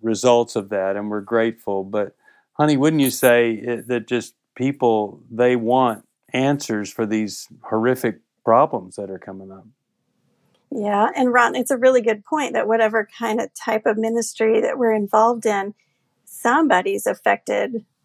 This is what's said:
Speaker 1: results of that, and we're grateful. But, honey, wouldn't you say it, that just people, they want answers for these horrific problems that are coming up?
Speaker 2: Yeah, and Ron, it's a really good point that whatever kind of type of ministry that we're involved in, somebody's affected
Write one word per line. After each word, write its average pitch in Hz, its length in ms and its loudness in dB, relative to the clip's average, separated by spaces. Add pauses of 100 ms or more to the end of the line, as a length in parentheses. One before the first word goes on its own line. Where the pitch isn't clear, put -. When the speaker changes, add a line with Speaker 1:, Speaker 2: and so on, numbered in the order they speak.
Speaker 1:
results 117 540 2
of 98 140 -4
that, 98 260 -2
and 104 140 -6
we're 104 100 -4
grateful. 110 640 -2
But, 101 320 -6 (380)
honey, 151 220 2
wouldn't 151 260 2
you 131 80 2
say 120 420 2
it, 117 360 -6
that 120 200 -4
just 120 260 -4 (220)
people, 117 720 0
they 123 260 2
want 120 480 0 (300)
answers 131 580 -2
for 113 140 -4
these 107 400 -4 (160)
horrific 120 560 -2 (260)
problems 117 520 2
that 98 140 -10
are 92 80 -10
coming 95 340 -16
up? 95 140 -20 (1040)
Speaker 2:
Yeah, 208 460 0
and 254 160 2
Ron, 240 220 4
it's 247 160 -2
a 277 80 0
really 254 240 4
good 214 220 -2
point 311 300 -4
that - 140 -2
whatever 220 400 0 (100)
kind 226 220 -2
of 196 140 -6
type 220 320 -4
of 214 100 0
ministry 226 640 0
that 226 180 -2
we're 233 140 2
involved 220 540 2
in, 202 280 -2 (500)
somebody's 202 840 0
affected 208 760 -2 (200)